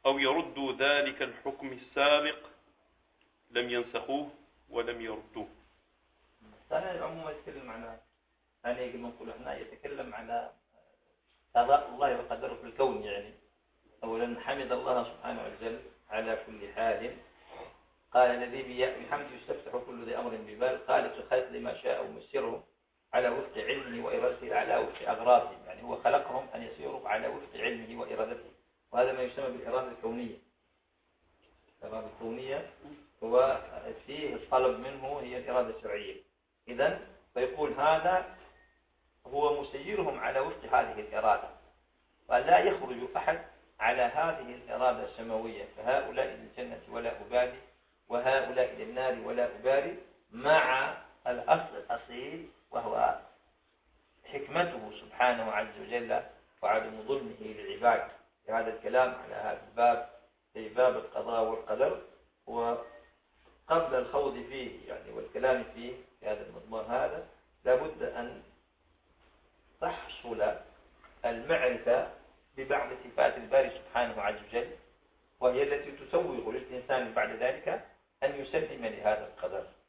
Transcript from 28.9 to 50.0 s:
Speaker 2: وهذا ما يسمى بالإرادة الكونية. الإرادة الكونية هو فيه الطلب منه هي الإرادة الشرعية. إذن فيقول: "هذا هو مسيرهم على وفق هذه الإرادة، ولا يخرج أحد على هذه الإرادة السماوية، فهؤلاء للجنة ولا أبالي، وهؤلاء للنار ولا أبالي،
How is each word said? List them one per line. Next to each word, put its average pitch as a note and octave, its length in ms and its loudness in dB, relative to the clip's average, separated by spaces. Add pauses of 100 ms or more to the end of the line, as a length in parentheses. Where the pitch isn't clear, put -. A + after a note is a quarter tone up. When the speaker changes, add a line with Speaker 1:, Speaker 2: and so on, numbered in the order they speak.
Speaker 2:
وهذا C3 220 4
ما B2+ 100 -2
يسمى B2 340 -4
بالإرادة B2+ 340 -2
الكونية. A#3 460 -6 (1500)
الإرادة A2 240 -8
الكونية C3 600 -6 (540)
هو B2+ 380 6 (460)
فيه C#3+ 280 -4
الطلب B2+ 440 4
منه C3+ 400 -6
هي B2 180 -8
الإرادة B2 400 0
الشرعية. G#2 440 -6 (460)
إذن - 400 0 (260)
فيقول: C#3+ 400 0
"هذا D#3+ 600 4 (920)
هو A3 340 2
مسيرهم E3+ 580 -2
على A#2+ 200 0
وفق - 360 0
هذه - 240 4
الإرادة، G#2+ 500 2 (800)
ولا C3 320 8
يخرج B2 380 2 (180)
أحد - 300 0 (340)
على A2 220 4
هذه C3 540 0
الإرادة B2 500 2
السماوية، A2+ 600 -6 (100)
فهؤلاء - 500 0
للجنة - 640 -10
ولا A#2 320 -6
أبالي، B2 380 2 (500)
وهؤلاء B2+ 680 2
للنار A#2 440 -2
ولا A#2+ 260 0
أبالي، C3 520 2 (340)